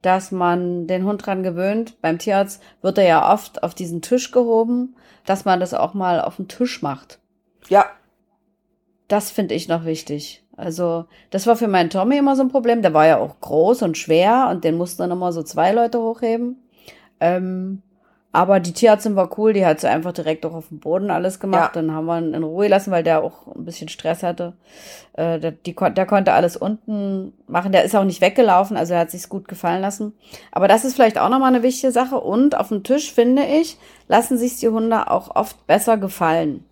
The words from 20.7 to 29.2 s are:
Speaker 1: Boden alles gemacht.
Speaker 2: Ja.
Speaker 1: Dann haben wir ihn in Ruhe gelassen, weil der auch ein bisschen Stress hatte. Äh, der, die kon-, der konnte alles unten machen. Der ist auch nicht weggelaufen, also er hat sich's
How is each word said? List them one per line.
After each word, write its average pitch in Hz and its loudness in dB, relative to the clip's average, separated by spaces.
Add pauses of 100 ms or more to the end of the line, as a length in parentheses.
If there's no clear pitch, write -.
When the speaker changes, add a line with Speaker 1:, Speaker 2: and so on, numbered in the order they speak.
Speaker 1:
Boden 190 -2
alles 185 -2
gemacht. 185 0
Speaker 2:
Ja. 165 -4
Speaker 1:
Dann 160 -2
haben 160 -6
wir 170 -2
ihn 165 -6
in 160 -6
Ruhe 165 -4
gelassen, 196 2
weil 175 0
der 160 2
auch - -10
ein 165 -14
bisschen 165 -14
Stress - -6
hatte. 175 -6 (580)
Äh, 165 -2
der, 160 -6
die 165 -12
kon-, - -2
der 190 0
konnte 190 2
alles 170 2
unten 196 -6 (120)
machen. 180 -2
Der 180 6
ist 185 -2
auch 196 4
nicht 185 0
weggelaufen, 196 4
also 170 -2
er 170 2
hat 165 -2
sich's 180 -14